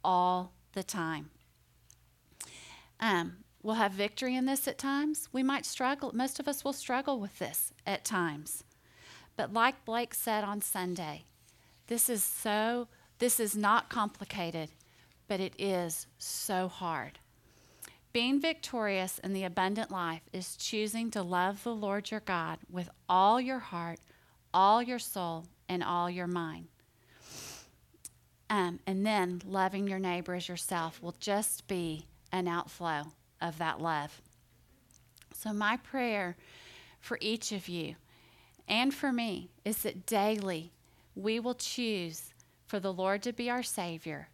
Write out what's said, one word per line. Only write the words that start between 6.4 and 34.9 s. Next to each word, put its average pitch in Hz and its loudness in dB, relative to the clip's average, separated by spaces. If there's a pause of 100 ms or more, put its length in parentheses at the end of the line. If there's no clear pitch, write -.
of 285 -2
us 285 -4
will 277 0
struggle 269 0
with 196 -6
this - -2 (140)
at 202 -2
times. 160 0 (720)
But 160 -2
like 233 4
Blake 233 -2
said 214 0
on 202 -2
Sunday, 175 -4 (640)
this 233 2
is 220 2
so, 226 0 (300)
this 240 4
is 214 0
not 214 6
complicated, 175 -4 (580)
but 190 0
it 185 -2
is 180 0 (120)
so 185 -2
hard. 160 -4 (920)
Being 254 4
victorious 214 0
in 196 -2
the 190 0
abundant 190 0
life 170 -2 (100)
is 185 -8
choosing 220 -2
to 208 -2
love 185 0
the 233 -4
Lord 208 -2
your 214 -4
God 165 -2 (120)
with 175 -6 (200)
all 196 8
your 254 -2
heart, 170 -6 (520)
all 202 8
your 247 -2
soul, 170 -4 (220)
and 180 0
all 175 2
your 180 -2
mind. 170 -4 (1800)
Um, 180 2
and 190 2
then 180 2
loving 190 2
your 190 -2
neighbor 180 -2
as 175 -6
yourself 170 -4
will 175 -8
just 208 0
be 165 -2 (260)
an 180 2
outflow 170 -2 (380)
of 165 -4
that 160 0
love. 151 -2 (1120)